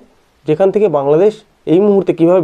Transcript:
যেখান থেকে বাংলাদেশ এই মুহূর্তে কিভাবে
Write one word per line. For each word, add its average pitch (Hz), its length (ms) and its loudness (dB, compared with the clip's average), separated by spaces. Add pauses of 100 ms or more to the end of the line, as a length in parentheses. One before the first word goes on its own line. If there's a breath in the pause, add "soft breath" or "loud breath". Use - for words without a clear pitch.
(480)
যেখান 156 260 0
থেকে 208 140 0 (120)
বাংলাদেশ 156 340 0 (400)
এই 175 140 2
মুহূর্তে 196 320 0
কিভাবে 175 240 2